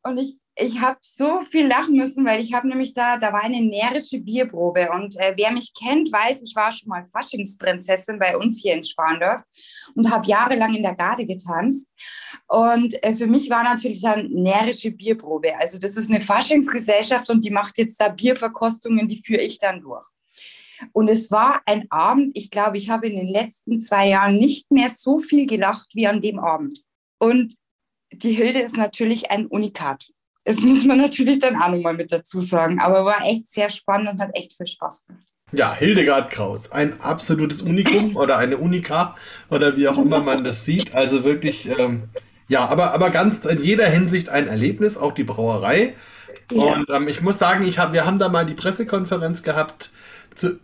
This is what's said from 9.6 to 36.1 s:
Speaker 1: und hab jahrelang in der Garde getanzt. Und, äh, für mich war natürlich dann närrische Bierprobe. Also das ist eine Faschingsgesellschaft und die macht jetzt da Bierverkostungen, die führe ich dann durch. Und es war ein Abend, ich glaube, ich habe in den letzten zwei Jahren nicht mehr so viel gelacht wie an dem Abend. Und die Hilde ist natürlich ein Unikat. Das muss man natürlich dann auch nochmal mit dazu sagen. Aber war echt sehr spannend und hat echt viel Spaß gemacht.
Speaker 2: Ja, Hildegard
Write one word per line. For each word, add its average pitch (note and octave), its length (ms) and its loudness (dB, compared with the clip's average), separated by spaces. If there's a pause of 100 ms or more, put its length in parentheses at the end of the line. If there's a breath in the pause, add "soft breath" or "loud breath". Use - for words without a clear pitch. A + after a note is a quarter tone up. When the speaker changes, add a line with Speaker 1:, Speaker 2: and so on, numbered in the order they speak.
Speaker 1:
und A3+ 140 2
hab A3 160 0
jahrelang A3 480 2
in G#3+ 100 -2
der F#3 120 -2
Garde G#3 300 -2
getanzt. F#3 640 -4 (580 loud breath)
Und, A#3 560 2
äh, A3 100 0
für A3+ 140 -2
mich C#4 220 2
war A#3 140 2
natürlich A3+ 380 -2
dann G#3+ 300 0
närrische G#3+ 600 0
Bierprobe. D#3+ 680 -4
Also E3+ 180 -2
das G3+ 200 -6
ist A3 120 -4
eine G#3+ 120 2
Faschingsgesellschaft A#3 1080 2
und A3+ 140 4
die G#3 80 -4
macht G3+ 260 -2
jetzt A3+ 220 -2
da G#3+ 80 4
Bierverkostungen, A3+ 1000 0
die - 140 -8
führe A3 200 -2
ich - 180 -6
dann F#3 220 -2
durch. C3 240 -14 (880 loud breath)
Und G#3+ 160 4
es A3+ 220 2
war A#3 340 4
ein G#3+ 260 -2
Abend, B3 440 2
ich G3+ 160 -10
glaube, G#3 260 0
ich G3+ 120 -8
habe A3+ 180 -2
in G3+ 80 -4
den F#3 120 -4
letzten A3+ 520 -4
zwei G3 280 2
Jahren G3+ 300 4
nicht C#4+ 340 2
mehr C4+ 180 4
so C4+ 300 0
viel C#4+ 260 2
gelacht G#3 480 -2
wie G#3+ 140 0
an G#3 140 0
dem G3+ 180 -4
Abend. D#3 420 -4 (380)
Und A#3 340 2 (580)
die A3+ 220 -2
Hilde B3 260 2
ist A#3 180 -4
natürlich A3+ 520 -2
ein G#3 180 -2
Unikat. G3 600 -6 (380)
Das A3 160 0
muss C4 240 6
man C#4 120 6
natürlich C#4 420 2
dann B3 220 2
auch F3+ 80 4
nochmal E3+ 240 0
mit E3 180 -6
dazu E3+ 300 -4
sagen. F3+ 380 0
Aber F#3+ 260 4
war G#3 200 2
echt A3+ 200 0
sehr G#3 240 -2
spannend G3+ 400 -2
und G3 120 -6
hat G3 120 -4
echt F3+ 200 -10
viel F3+ 140 -12
Spaß - 380 -12
gemacht. - 180 -20 (280)
Speaker 2:
Ja, C#3 220 0
Hildegard D3+ 560 2